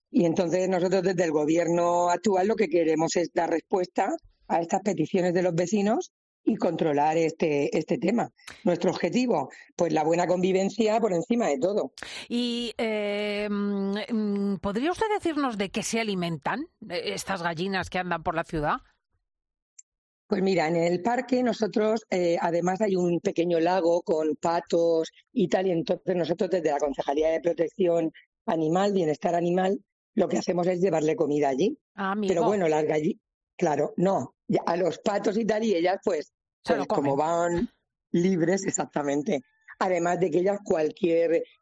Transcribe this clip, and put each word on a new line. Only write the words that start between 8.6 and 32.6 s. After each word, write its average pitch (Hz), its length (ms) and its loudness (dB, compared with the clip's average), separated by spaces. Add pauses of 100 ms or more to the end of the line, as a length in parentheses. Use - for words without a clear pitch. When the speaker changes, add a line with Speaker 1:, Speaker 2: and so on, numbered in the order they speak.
Speaker 1:
Nuestro 175 260 2
objetivo, 185 640 0 (240)
pues 170 180 0
la 156 100 2
buena 170 220 2
convivencia 190 720 2
por 220 140 0
encima 214 340 0
de 143 120 0
todo. 175 340 -2 (340)
Speaker 2:
Y, 240 520 -4
eh, 208 680 -2
mm, 202 460 -2 (180)
mm, 202 460 0
¿podría 226 340 -2
usted 427 220 -2
decirnos 285 460 -2
de 202 100 -4
qué 214 140 -6
se 226 160 -2
alimentan, 185 680 -4 (240)
eh, 180 240 -6
estas 190 300 -6
gallinas 175 480 -4
que 185 80 -2
andan 175 240 -4
por 170 100 -2
la 165 120 -2
ciudad? 160 320 -2 (1500)
Speaker 1:
Pues 196 180 -2
mira, 180 240 2
en 170 80 0
el 175 260 0
parque 247 420 0
nosotros, 220 680 0
eh, 175 280 2
además 180 420 0
hay 202 140 0
un 175 240 0
pequeño 170 400 0
lago 170 440 2
con 156 320 0
patos 170 760 0 (240)
y 190 160 2
tal, 190 180 0
y 190 40 2
entonces 175 440 -2
nosotros 175 360 -2
desde 165 200 0
la 143 60 0
Concejalía 147 520 0
de 160 120 0
Protección 170 680 0 (340)
Animal, 170 480 2
Bienestar 170 400 0
Animal, 175 460 0 (400)
lo 180 80 2
que 175 100 -2
hacemos 175 300 0
es 180 140 0
llevarle 160 340 2
comida 147 340 2
allí. 170 280 0 (180)
Speaker 2:
Ah, 196 240 -4
Speaker 1:
Pero 190 220 0
Speaker 2:
amigo. - 40 2
Speaker 1:
bueno, 196 220 2